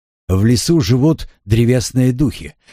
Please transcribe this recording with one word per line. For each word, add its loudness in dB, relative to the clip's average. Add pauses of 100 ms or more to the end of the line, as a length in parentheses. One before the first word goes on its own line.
(300)
«В 2
лесу 2
живут 0 (160)
древесные 0
духи, -6 (180)